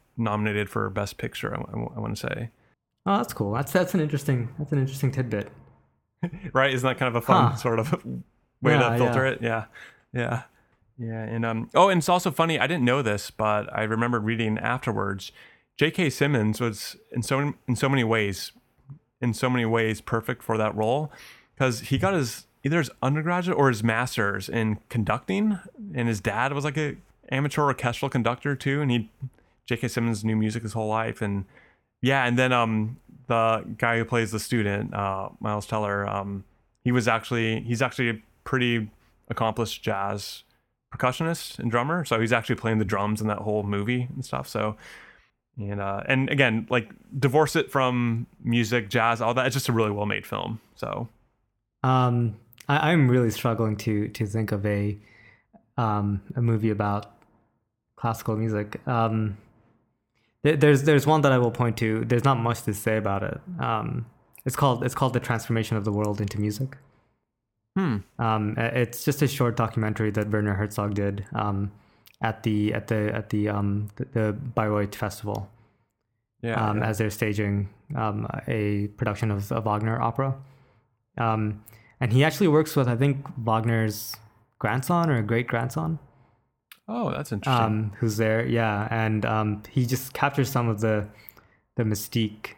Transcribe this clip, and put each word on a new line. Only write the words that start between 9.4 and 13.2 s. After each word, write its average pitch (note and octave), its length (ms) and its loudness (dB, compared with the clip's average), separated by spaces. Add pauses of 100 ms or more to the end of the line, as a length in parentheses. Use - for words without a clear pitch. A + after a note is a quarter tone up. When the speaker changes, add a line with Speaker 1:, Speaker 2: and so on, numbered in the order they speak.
Speaker 1:
Yeah. A2+ 240 -2 (480)
Yeah. A#2+ 280 -2 (560)
Yeah. A2+ 260 -6
And, A2+ 220 -4
um, A2+ 280 -4
oh, F3+ 160 8
and F#3 80 4
it's D#3 100 2
also F3+ 240 2
funny. E3 280 2
I C3 80 4
didn't D3+ 180 0
know C3 160 4
this, G#2 300 -2